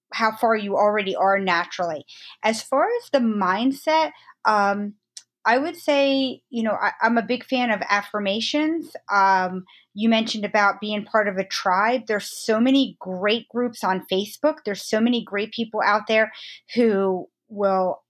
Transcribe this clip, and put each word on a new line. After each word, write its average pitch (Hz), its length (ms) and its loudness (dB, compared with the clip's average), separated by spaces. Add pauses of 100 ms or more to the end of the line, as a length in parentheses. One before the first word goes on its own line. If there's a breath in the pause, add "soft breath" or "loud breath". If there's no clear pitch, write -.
(120)
how 220 200 0
far 226 240 2
you 202 200 -2
already 208 380 2
are 196 240 2
naturally. 170 680 -2 (380 loud breath)
As 220 200 -2
far 285 240 0
as 480 260 -4
the 277 80 4
mindset, 240 880 0 (340 loud breath)
um, 202 500 2 (500)
I 233 120 4
would 330 200 -2
say, 269 760 0
you 233 120 -4
know, 220 100 0
I, 196 280 0
I'm 233 160 2
a 226 60 0
big 247 240 -4
fan 247 240 -2
of 208 180 0
affirmations. 220 1040 -2 (160)
Um, 185 540 2 (300 soft breath)
you 220 160 0
mentioned 220 340 0
about 202 340 2
being 208 280 -6
part 214 200 2
of 196 120 -4
a 190 80 -2
tribe. 208 600 0
There's 208 200 -2
so - 340 -2
many 254 400 2
great 202 480 -4
groups 240 340 -6
on 185 300 -2
Facebook. 202 440 -2 (100)
There's 202 160 -6
so 220 180 -2
many 240 240 0
great 208 280 -6
people 220 300 -4
out 214 240 2
there 220 260 2 (420 loud breath)
who 196 560 2 (180)
will 190 600 0